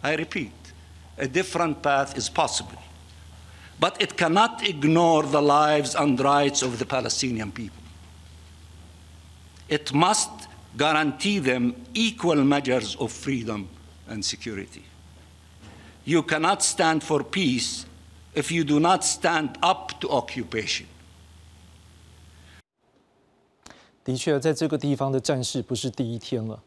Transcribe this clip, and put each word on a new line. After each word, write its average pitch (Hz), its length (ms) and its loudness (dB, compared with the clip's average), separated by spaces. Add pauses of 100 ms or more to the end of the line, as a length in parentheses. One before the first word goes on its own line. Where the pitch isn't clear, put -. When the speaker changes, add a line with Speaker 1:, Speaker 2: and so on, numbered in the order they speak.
Speaker 1:
I 147 120 0
repeat, 156 380 -6 (640)
a 139 80 -2
different 165 560 0
path 139 340 2
is 127 120 -4
possible. - 500 -2 (1000)
But 170 200 2
it 196 160 -2
cannot 196 500 2
ignore 160 580 4
the 143 180 2
lives 147 540 4
and 143 240 2
rights 143 420 4
of 123 160 -2
the 120 80 -2
Palestinian 117 640 -4
people. 95 320 -12 (1900)
It 151 240 -2
must 180 380 2 (460)
guarantee 156 640 0
them 123 340 2 (200)
equal 208 500 0
measures 131 520 2
of 117 140 -4
freedom 110 580 -6 (400)
and 107 160 -8
security. - 600 -8 (1200)
You 156 160 2
cannot 160 400 0
stand 160 400 2
for 147 200 0
peace 139 640 -2 (500)
if 151 160 -2
you 165 140 0
do 147 160 2
not 180 240 4
stand 156 580 -2
up - 380 0
to - 80 -6
occupation. - 800 -4 (3250)
Speaker 2:
的 127 140 -2
确， 139 240 0
在 156 140 2
这 160 120 -2
个 147 120 0
地 143 180 0
方 120 160 -2
的 131 80 2
战 131 240 -2
事 - 160 -4
不 - 140 -4
是 120 160 -4
第 117 240 -4
一 117 40 -8
天 113 300 -6
了。 110 180 -12